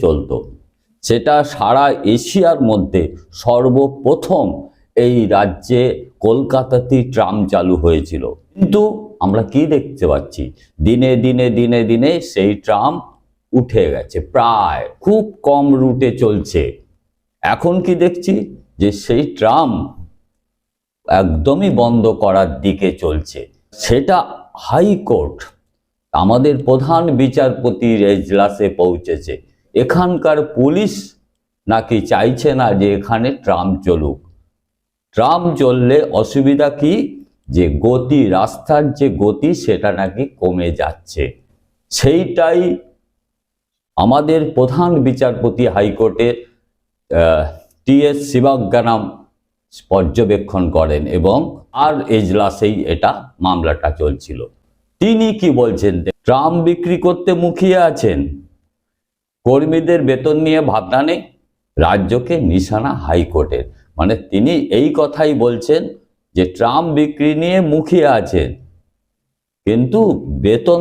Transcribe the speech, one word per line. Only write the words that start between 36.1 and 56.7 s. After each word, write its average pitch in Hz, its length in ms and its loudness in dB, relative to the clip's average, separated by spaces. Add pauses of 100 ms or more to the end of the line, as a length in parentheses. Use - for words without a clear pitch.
অসুবিধা 139 580 2
কি, 147 220 0 (560)
যে 80 160 2 (140)
গতি, 127 500 2
রাস্তার 113 540 0 (120)
যে 139 120 0 (160)
গতি 135 320 0
সেটা 101 380 -2
নাকি 95 300 -4 (180)
কমে 90 320 0
যাচ্ছে। 76 500 -6 (720)
সেইটাই 175 680 2 (1300)
আমাদের 151 440 2 (140)
প্রধান 135 360 0 (120)
বিচারপতি 120 640 0
হাইকোর্টের, 104 680 0 (760)
আহ, 82 340 2 (400)
টি 135 180 4
এস 143 160 2 (120)
শিবাজ্ঞানাম 117 720 0 (840)
পর্যবেক্ষণ 98 840 0
করেন 78 360 0
এবং 92 320 0 (340)
আর 147 220 0 (140)
এজলাসেই 104 760 0
এটা 85 260 0 (300)
মামলাটা 80 500 -2
চলছিল। 73 500 -6 (600)
তিনি 220 260 2 (120)
কি 175 120 0
বলছেন? 104 440 2 (320)
ট্রাম 139 260 2 (100)
বিক্রি 170 360 0